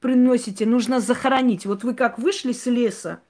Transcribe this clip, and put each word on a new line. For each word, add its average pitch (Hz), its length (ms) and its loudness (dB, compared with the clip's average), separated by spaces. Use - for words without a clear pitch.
приносите, 247 640 2
нужно 247 340 2
захоронить. 247 640 0
Вот 202 180 -4
вы 240 100 -2
как - 240 0
вышли 262 340 -2
с - 140 -6
леса 226 640 -2